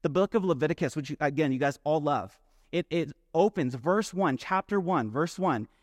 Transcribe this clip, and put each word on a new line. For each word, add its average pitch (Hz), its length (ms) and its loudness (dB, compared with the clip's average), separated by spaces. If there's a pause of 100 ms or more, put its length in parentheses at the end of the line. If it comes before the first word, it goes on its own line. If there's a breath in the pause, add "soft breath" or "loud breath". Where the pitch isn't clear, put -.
The 165 60 2
book 185 260 2
of 202 80 2
Leviticus, 156 520 0
which, 143 140 -6
you, 139 100 -8
again, 143 320 2
you 131 80 0
guys 139 260 0
all 151 160 2
love, 135 360 -2 (340)
it, 170 200 -2
it 156 220 -2 (200)
opens, 165 400 2
verse 175 400 0
one, 170 240 0
chapter 196 420 -2
one, 151 300 0
verse 151 300 -2
one, 135 280 0 (160)